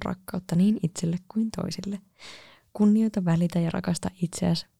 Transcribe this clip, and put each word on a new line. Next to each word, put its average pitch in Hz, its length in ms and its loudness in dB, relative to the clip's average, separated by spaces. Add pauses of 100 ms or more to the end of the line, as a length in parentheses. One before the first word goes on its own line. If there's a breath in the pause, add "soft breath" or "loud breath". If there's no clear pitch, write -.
rakkautta - 520 -6
niin 202 260 4
itselle 165 340 -2 (120)
kuin 220 220 -2 (120)
toisille. 196 380 -8 (720 loud breath)
Kunnioita, 214 520 4
välitä 170 360 2
ja 165 100 0
rakasta 180 400 -2 (120)
itseäsi. 170 440 -2 (140)